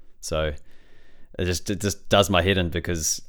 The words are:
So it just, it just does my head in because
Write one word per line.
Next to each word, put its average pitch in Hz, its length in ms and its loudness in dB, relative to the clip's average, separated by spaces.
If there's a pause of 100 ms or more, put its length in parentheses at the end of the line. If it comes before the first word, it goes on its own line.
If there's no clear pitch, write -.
(200)
So 78 320 -2 (880)
it 90 80 0
just, 87 240 -2
it 95 100 -2
just - 300 -2
does 101 180 6
my 90 140 4
head 95 160 4
in 87 100 2
because 82 600 -2